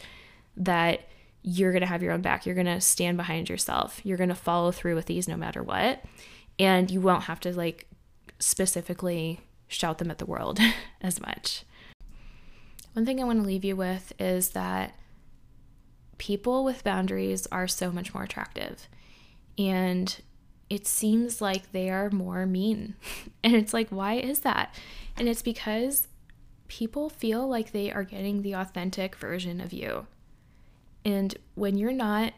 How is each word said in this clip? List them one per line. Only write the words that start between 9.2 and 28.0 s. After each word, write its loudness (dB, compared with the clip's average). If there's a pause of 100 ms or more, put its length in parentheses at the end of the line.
shout -2
them -2
at -8
the -8
world -2 (220)
<laughs> -16
as -2
much. -6 (1300)
One 2
thing 0
I 0
wanna 4
leave 0
you 0
with -2
is 2
that -2 (1200)
people 0
with 0
boundaries 0
are -2
so -2
much -6
more -4
attractive. -8 (720)
And 2 (480)
it -4
seems 2
like -2
they 0
are 0
more 0
mean. 0
<laughs> -18 (400)
And 8
it's 6
like, 0
why -2
is 0
that? 2 (440)
And 2
it's 0
because -2 (640)
people -2
feel 0
like -2
they -2
are -2